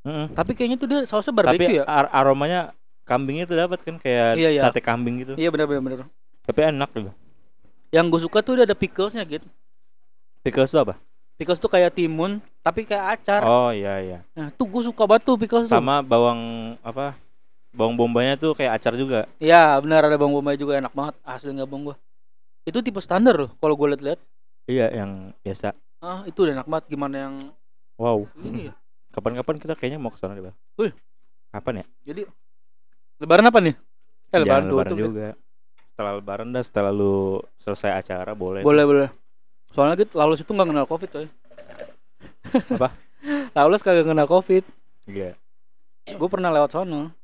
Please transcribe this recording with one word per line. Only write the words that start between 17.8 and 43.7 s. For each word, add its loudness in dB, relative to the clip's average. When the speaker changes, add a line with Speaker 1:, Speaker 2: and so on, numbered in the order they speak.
Speaker 1:
bombanya 2
tuh -2
kayak 0
acar -2
juga. -2
Speaker 2:
Iya, 8
benar, 4
ada 4
bawang 2
bombay -2
juga, -2
enak -6
banget. -8
Asli -12
nggak -8
bohong -12
gua. -12
Itu -6
tipe -6
standar 4
loh, -2
kalau 2
gua 0
liat-liat. -6
Speaker 1:
Iya, 0
yang -6
biasa. -8
Speaker 2:
Ah, -12
itu -6
udah 2
enak -10
banget. -4
Gimana -6
yang -10
Speaker 1:
Wow. 0
Speaker 2:
ini -10
ya? -20
Speaker 1:
Kapan-kapan -6
kita -8
kayaknya -8
mau -8
ke -14
sana -10
deh, -14
Bang. -18
Speaker 2:
Wih. -2
Speaker 1:
Kapan -8
ya? -16
Speaker 2:
Jadi, -12
Lebaran 6
apa 8
nih? 2
Eh, -20
Speaker 1:
Jangan 4
Speaker 2:
Lebaran 4
Speaker 1:
Lebaran 0
Speaker 2:
tutup -4
ya. -2
Speaker 1:
juga. -6
Setelah -6
Lebaran -8
dah, -4
setelah 0
lu 2
selesai -6
acara -6
boleh. -6
Speaker 2:
Boleh, 6
boleh. 4
Soalnya 2
gitu, -2
Lawless 2
itu -12
nggak 0
kenal -2
covid, -8
coy. -12
Speaker 1:
Apa? 0
Speaker 2:
<laughs> -6
Lawless 4